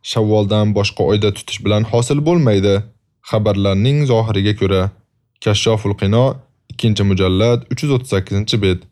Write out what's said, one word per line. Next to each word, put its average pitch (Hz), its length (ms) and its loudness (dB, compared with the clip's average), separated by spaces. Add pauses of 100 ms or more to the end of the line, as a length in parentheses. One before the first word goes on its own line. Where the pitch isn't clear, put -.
Shavvoldan 107 720 0
boshqa 101 280 -2
oyda 104 300 2
tutish - 280 -12
bilan 107 220 0
hosil 120 420 -2
bo'lmaydi. 107 480 2 (520)
Xabarlarning 104 800 0
zohiriga 107 500 0
ko'ra. 95 260 0 (600)
Kashshoful 104 520 0
Qino, 110 320 2 (440)
ikkinchi 107 340 -2
mujallad, 98 560 2 (100)
uch 135 140 -6
yuz 147 80 0
o'ttiz 127 180 -2
sakkizinchi 101 520 -2
bet. 92 180 0 (120)